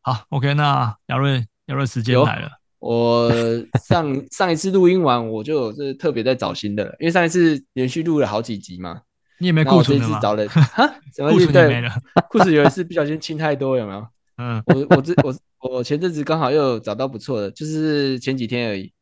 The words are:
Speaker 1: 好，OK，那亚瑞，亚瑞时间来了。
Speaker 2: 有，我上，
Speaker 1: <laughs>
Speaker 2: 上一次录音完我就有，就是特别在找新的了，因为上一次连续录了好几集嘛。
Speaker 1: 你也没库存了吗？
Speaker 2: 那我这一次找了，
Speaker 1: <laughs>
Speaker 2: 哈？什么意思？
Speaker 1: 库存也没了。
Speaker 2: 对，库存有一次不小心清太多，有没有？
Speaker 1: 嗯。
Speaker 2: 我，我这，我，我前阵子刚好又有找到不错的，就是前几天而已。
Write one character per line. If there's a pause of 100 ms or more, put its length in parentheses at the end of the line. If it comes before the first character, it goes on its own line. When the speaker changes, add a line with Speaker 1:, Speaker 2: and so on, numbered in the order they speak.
Speaker 1:
好，
OK，
那 (120)
亚
瑞， (220)
亚
瑞
时
间
来
了。
Speaker 2:
有，
我 (540)
上，
Speaker 1:
<laughs>
Speaker 2:
上
一
次
录
音
完
我
就
有，
就
是
特
别
在
找
新
的
了，
因
为
上
一
次 (120)
连
续
录
了
好
几
集
嘛。 (360)
Speaker 1:
你
也
没
库
存
了
吗？
Speaker 2:
那
我
这
一
次
找
了，
Speaker 1:
<laughs>
Speaker 2:
哈？ (200)
什
么
意
思？
Speaker 1:
库
存
也
没
了。
Speaker 2:
对，
库
存
有
一
次
不
小
心
清
太
多，
有
没
有？ (300)
Speaker 1:
嗯。
Speaker 2:
我，
我
这，
我， (360)
我
前
阵
子
刚
好
又
有
找
到
不
错
的，
就
是
前
几
天
而
已。